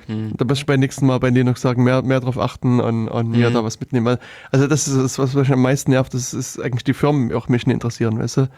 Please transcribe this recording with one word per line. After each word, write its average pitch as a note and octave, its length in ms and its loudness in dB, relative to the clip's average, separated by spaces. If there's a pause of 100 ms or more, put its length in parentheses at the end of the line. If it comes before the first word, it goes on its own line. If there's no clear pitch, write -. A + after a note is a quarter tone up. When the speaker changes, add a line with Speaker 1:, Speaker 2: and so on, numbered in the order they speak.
Speaker 1:
hm. A2 300 -6
Speaker 2:
Da - 80 -2
muss B2+ 140 0
ich C#3+ 80 -8
beim C#3 160 2
nächsten C3+ 240 0
Mal C3 120 2
bei B2+ 120 0
Linux B2 320 2
sagen, B2 240 0
mehr, B2+ 160 2
mehr C3 180 0
drauf B2+ 180 -4
achten B2 440 0
und, A2+ 260 -2
und A#2 240 -2
mir A#2+ 200 4
Speaker 1:
Mhm. - 20 0
Speaker 2:
da A#2 100 0
was A2 160 -8
mitnehmen. B2 260 -2
Weil, B2 140 2 (320)
also C3+ 160 4
das C#3 220 0
ist, C3+ 120 0
das, C3 160 -2
was C3+ 160 0
mich C3+ 160 2
am C3 120 4
meisten C3+ 300 2
nervt, C3 220 0
das B2 200 -6
ist - 280 -8
eigentlich A#2+ 220 -4
die C3+ 100 0
Firmen C#3+ 420 0
auch A#2 120 -6
mich A#2+ 200 0
nicht B2 80 4
interessieren, A2+ 440 -2
weißt A#2+ 160 -6
du? C3 220 2